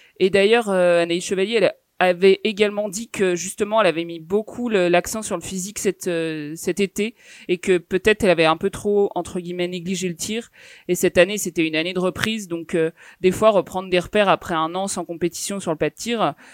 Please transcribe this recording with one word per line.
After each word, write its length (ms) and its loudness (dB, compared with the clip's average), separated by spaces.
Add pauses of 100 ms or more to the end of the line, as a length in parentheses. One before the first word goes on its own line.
(200)
Et 100 4
d'ailleurs, 400 4
euh, 320 4
Anaïs 240 -2
Chevalier, 300 -2
elle 180 2 (260)
avait 440 6
également 460 0
dit 200 -10
que 260 0
justement, 460 -2
elle 60 4
avait 180 0
mis 140 -10
beaucoup 500 -4
le, 200 2
l'accent 340 0
sur 140 -6
le 40 -10
physique 380 -10
cet, 280 -4
euh, 480 -4
cet 240 -4
été 360 -2 (320)
et 100 0
que 220 2
peut-être 440 0
elle 60 4
avait 160 4
un 120 4
peu 120 -2
trop, 460 0
entre 240 -6
guillemets, 280 -4
négligé 420 -4
le 60 -6
tir. 340 -6 (380)
Et 80 0
cette 220 2
année, 220 6
c'était 260 -2
une 100 -2
année 180 -2
de 60 -4
reprise. 480 -4
Donc, 280 -8
euh, 160 0 (300)
des 100 4
fois, 200 2
reprendre 380 -2
des 100 2
repères 300 0
après 240 0
un 220 -2
an 120 -4
sans 180 -6
compétition 540 -6
sur 120 -4
le 60 -4
pas 120 -2
de 60 -8
tir, 400 -2 (180)